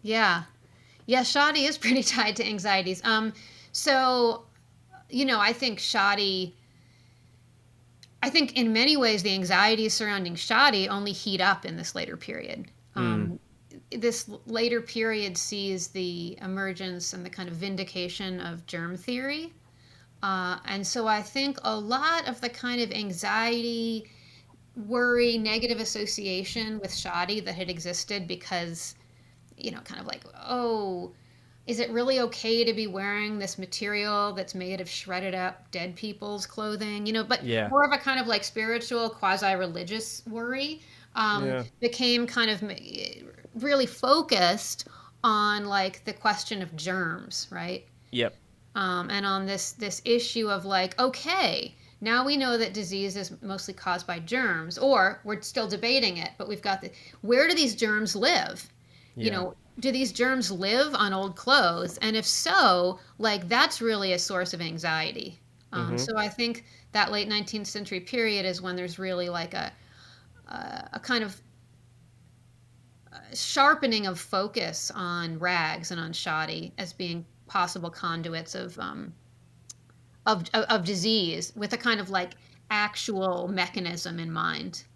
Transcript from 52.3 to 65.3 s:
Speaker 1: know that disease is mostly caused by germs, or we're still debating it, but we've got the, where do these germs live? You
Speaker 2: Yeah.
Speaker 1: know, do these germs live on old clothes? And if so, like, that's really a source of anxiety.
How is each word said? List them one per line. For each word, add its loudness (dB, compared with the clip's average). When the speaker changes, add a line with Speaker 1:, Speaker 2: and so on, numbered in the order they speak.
Speaker 1:
know 2
that 0
disease -4
is -6
mostly -8
caused -4
by -6
germs, -2
or 6
we're -6
still -2
debating 2
it, -6
but -6
we've -8
got 0
the, -12
where 6
do 4
these 4
germs 0
live? 0
You -2
Speaker 2:
Yeah. 2
Speaker 1:
know, -4
do 2
these 0
germs 2
live 2
on 2
old -2
clothes? 4
And 0
if 0
so, 6
like, 0
that's 4
really 2
a 2
source -2
of -8
anxiety. -4